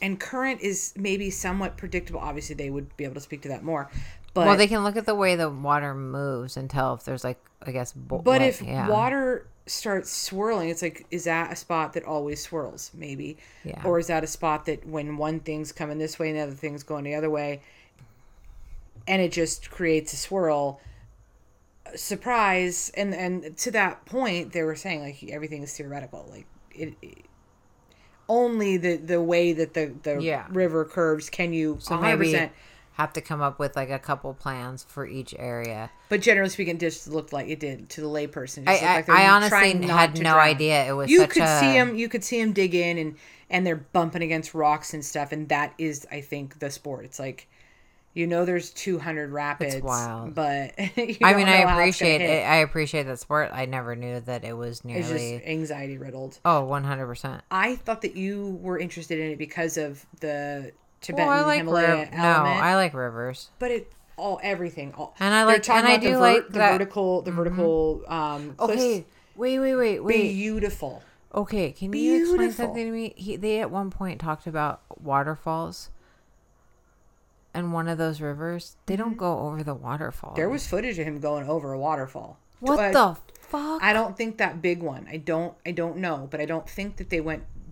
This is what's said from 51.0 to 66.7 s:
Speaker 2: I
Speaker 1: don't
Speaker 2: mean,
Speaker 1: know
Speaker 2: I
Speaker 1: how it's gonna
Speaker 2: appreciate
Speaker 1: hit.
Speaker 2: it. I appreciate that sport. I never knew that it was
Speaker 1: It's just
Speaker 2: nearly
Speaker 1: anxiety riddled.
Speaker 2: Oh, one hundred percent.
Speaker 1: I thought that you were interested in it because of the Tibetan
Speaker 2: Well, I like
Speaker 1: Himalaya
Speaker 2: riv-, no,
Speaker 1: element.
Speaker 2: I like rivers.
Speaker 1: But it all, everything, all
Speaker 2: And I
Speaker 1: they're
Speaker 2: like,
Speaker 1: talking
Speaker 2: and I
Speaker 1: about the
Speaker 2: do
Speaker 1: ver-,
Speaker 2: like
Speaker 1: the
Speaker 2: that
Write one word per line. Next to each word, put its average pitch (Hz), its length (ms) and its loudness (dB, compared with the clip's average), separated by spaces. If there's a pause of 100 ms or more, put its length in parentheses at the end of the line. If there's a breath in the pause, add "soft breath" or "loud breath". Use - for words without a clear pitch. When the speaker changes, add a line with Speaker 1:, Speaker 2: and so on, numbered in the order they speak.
Speaker 2:
I 190 80 10
Speaker 1:
don't 202 60 6
Speaker 2:
mean, 196 80 4
Speaker 1:
know 190 60 8
Speaker 2:
I 190 40 8
Speaker 1:
how 185 60 8
it's - 20 6
gonna 180 160 4
Speaker 2:
appreciate 175 400 4
Speaker 1:
hit. 165 100 2
Speaker 2:
it. 156 140 2
I 156 140 4
appreciate 151 500 0
that 127 100 -6
sport. 151 340 -2
I 131 140 -4
never 123 300 -6
knew 123 240 -8
that 120 240 -8
it 113 80 -8
was 120 320 -10
Speaker 1:
It's 123 240 -4
just - 20 -4 (100)
Speaker 2:
nearly 120 240 -6
Speaker 1:
anxiety 147 540 -6
riddled. 131 460 -12
Speaker 2:
Oh, 160 180 6
one 139 220 -2
hundred 135 240 -4
percent. 123 420 -10
Speaker 1:
I 208 240 0
thought 226 280 -6
that - 120 -4
you 196 480 -6
were 180 160 -4
interested 165 400 -6
in 156 140 -4
it 147 40 -8
because 160 400 -4
of 143 300 -6 (140)
the 143 500 -6 (300)
Tibetan 285 260 0
Speaker 2:
Well, 285 120 6
I 294 40 4
like 294 160 4
Speaker 1:
Himalaya 165 440 4
Speaker 2:
riv-, 156 100 -10
no, 165 100 -6
Speaker 1:
element. 151 400 4
Speaker 2:
I 180 140 4
like 175 180 4
rivers. 123 540 -6 (100)
Speaker 1:
But 247 140 -2
it - 200 -6 (240)
all, 185 280 -4
everything, 170 520 -4
all 147 220 -12
Speaker 2:
And 196 160 2
I 220 100 6
Speaker 1:
they're 220 100 8
Speaker 2:
like, 214 100 4
Speaker 1:
talking 226 160 6
Speaker 2:
and 240 80 6
I - 60 10
Speaker 1:
about 233 100 4
the 247 60 4
Speaker 2:
do 262 40 6
Speaker 1:
ver-, 254 60 4
Speaker 2:
like 233 260 8
Speaker 1:
the - 140 -14
Speaker 2:
that 202 120 8